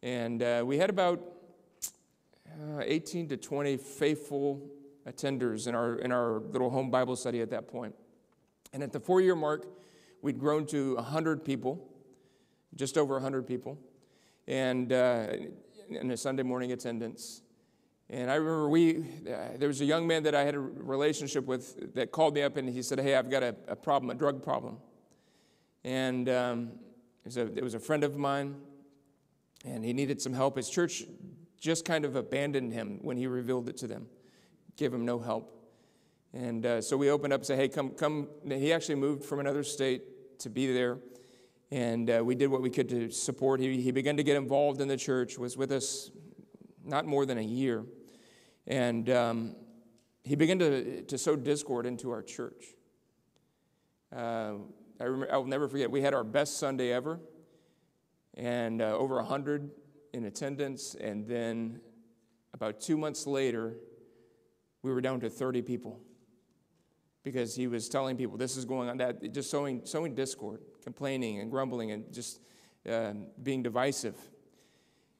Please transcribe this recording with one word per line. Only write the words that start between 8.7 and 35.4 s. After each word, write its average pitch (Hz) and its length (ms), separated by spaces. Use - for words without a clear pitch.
And 135 100
at 139 120
the 147 80
four-year 185 340
mark, 156 320
we'd 135 180
grown 147 280
to 135 280
a 117 60
hundred 156 420
people, 135 420
just 135 220
over 139 200
a 131 40
hundred 135 240
people, 127 320
and, 127 460
uh, 123 340
in - 220
a 120 60
Sunday 135 260
morning 127 280
attendance. 117 720
And 123 220
I 139 40
remember 156 340
we, 165 300
uh, 131 580
there 139 100
was 139 140
a 147 40
young 165 220
man 160 160
that 151 100
I 143 120
had 147 100
a 143 40
relationship 139 840
with - 500
that 123 180
called 156 220
me 147 60
up, 143 140
and 131 140
he 123 120
said, 131 200
"Hey, 135 140
I've 127 140
got 131 140
a, 120 100
a - 80
problem, 131 360
a - 20
drug 139 280
problem." 123 360
And, 127 460
um, 123 420
it - 0
was 123 120
a, 120 100
it - 40
was 123 120
a 113 60
friend 147 260
of 143 100
mine, 139 400
and 117 180
he 117 80
needed 135 300
some 131 100
help. 131 240
His 131 140
church - 340
just 165 240
kind 160 220
of 135 100
abandoned 135 560
him 104 300
when 127 160
he 127 100
revealed 127 400
it - 100
to 131 100
them, 107 200
gave 127 160
him 117 100
no 120 160
help. 117 340